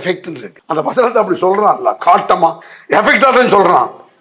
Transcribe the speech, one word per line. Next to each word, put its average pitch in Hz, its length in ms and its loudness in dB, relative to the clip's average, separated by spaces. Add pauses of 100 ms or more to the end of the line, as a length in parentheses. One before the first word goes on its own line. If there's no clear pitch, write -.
எஃபெக்ட் 175 340 -8
இருக்கு. 185 300 -20
அந்த 160 160 -4
வசனத்தை 240 400 0
அப்படி 180 180 -4
சொல்றான் 196 280 0
அல்லாஹ், 110 280 -2 (100)
காட்டமா 180 520 0 (300)
எஃபெக்டா 220 300 0
தான் 254 340 2
சொல்றான். 175 420 2 (260)